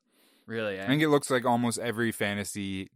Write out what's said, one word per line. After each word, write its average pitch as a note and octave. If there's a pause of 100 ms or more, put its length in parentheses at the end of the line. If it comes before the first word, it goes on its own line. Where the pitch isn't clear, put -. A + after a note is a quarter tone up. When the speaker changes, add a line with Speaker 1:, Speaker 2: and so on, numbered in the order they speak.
(440)
Speaker 1:
Really, A2
eh? F#2+
Speaker 2:
I -
think C#3
it D#3
looks D3
like B2+
almost A#2+
every A2+
fantasy G2+